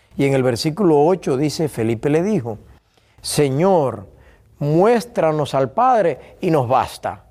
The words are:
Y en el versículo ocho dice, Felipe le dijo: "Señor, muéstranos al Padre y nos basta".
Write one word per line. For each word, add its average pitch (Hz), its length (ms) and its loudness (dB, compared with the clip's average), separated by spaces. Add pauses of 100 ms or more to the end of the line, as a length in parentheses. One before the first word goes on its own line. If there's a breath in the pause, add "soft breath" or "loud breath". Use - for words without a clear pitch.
(180 soft breath)
Y 139 80 0
en 135 80 2
el 131 100 2
versículo 151 600 2
ocho 175 320 0
dice, 151 320 -2
Felipe 117 400 -4
le 156 120 2
dijo: 135 360 -4 (640 soft breath)
"Señor, 139 840 0 (520 soft breath)
muéstranos 156 960 0
al 135 180 0
Padre 220 680 0
y 170 100 0
nos 135 160 2
basta". 110 640 -2